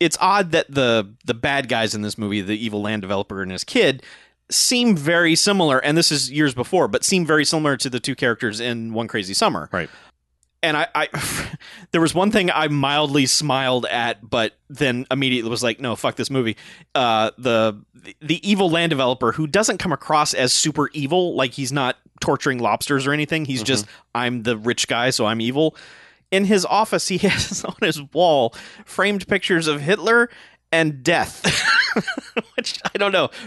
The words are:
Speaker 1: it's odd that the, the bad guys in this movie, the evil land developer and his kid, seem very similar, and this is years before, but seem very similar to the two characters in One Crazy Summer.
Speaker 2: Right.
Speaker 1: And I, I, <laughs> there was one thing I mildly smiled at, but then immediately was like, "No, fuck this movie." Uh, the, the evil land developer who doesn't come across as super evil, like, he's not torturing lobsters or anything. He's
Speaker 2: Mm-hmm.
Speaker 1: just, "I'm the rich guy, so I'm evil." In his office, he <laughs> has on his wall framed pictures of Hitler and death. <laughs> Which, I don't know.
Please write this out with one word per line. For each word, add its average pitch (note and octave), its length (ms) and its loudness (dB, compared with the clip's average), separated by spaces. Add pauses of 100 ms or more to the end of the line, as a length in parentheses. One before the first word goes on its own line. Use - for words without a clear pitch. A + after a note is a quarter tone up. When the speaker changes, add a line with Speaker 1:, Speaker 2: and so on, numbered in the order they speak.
Speaker 1:
it's E3 200 0
odd F#3+ 300 2
that D#3+ 180 0
the, A#2 460 0 (100)
the A#2 100 -2
bad C#3 340 -2
guys A2+ 260 0
in G#2+ 80 -4
this G#2 160 -6
movie, G#2 220 -2
the G#2 180 -2
evil G#2+ 240 -4
land G#2 200 -4
developer G2 400 -4
and F#2 100 -8
his F2+ 100 -6
kid, C#3 400 0 (480)
seem A#3+ 460 2
very E3 400 2
similar, E3+ 420 2
and D3 180 0
this E3+ 140 2
is B2+ 220 -2
years D3 200 2
before, B2 360 0
but A2+ 160 -2
seem F#3 200 2
very D3+ 200 2
similar D3+ 320 0
to C#3 120 -4
the A#2+ 120 -4
two C3+ 160 -4
characters A#2 420 -2
in A#2 340 -6
One A2+ 140 -4
Crazy G2 280 -6
Summer. G#2 380 0
Speaker 2:
Right. F2 160 -4 (760)
Speaker 1:
And D#3 140 0
I, D3 180 -2
I, D3+ 140 -2 (640)
<laughs> - 200 -20
there E3+ 80 2
was D#3+ 140 2
one F#3+ 160 2
thing G3 200 2
I D#3 180 0
mildly C#3+ 580 2
smiled C3 600 0
at, A#2 420 -4
but A2+ 260 0 (160)
then B2+ 400 -2
immediately B2+ 400 0
was A#2 120 -2
like, A#2 180 0
"No, B2 140 -4
fuck A#2+ 220 -2
this A#2+ 140 -4
movie." B2 260 0 (380)
Uh, A2+ 440 2
the, A2+ 400 2 (420)
the D#3+ 280 -2
evil G3 220 4
land E3 200 2
developer B2+ 420 0
who D#3 140 -2
doesn't G3+ 320 2
come F3+ 140 -2
across D3+ 420 0
as B2+ 200 2
super D3 380 0
evil, D#3+ 440 -2
like, C3 160 0
he's C3 200 -6
not C3 240 0 (240)
torturing C#3 380 0
lobsters A#2+ 480 0
or C#3 60 0
anything. D3+ 320 -2
He's C3 160 -4
Speaker 2:
Mm-hmm. G#2+ 60 -6
Speaker 1:
just, A#2+ 200 0 (280)
"I'm A#2+ 300 -2
the A#2 120 0
rich A2+ 320 -2
guy, B2 220 0
so A#2+ 160 0
I'm A2+ 160 0
evil." C#3+ 340 0 (560)
In G3 140 2
his F#3+ 180 4
office, G3 420 0
he F3+ 120 -2
<laughs> G3 100 2
has - 360 -2
on - 180 -8
his D#3+ 200 0
wall C#3+ 520 2 (320)
framed G3 420 -2
pictures F3+ 400 0
of D3 140 -2
Hitler G#3+ 480 2 (420)
and D3+ 320 2
death. D#3 400 0 (520)
<laughs> G#3+ 60 0 (540)
Which, - 220 -6 (160)
I G3+ 40 -4
don't G3+ 140 0
know. E3 160 2 (180)